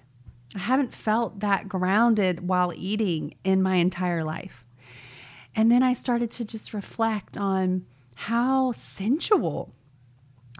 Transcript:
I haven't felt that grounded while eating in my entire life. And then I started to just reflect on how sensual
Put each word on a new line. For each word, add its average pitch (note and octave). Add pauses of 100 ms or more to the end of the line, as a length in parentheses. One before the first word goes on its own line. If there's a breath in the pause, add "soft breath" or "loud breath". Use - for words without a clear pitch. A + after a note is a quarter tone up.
(560)
I G3
haven't B3
felt A3
that G3+
grounded F#3+
while F3+
eating F#3
in F#3+
my F#3
entire F3
life. - (920 loud breath)
And A3+
then B3
I B3+
started A#3+
to A#3
just -
reflect G#3+
on F#3+ (300 soft breath)
how B3+
sensual A3+ (880)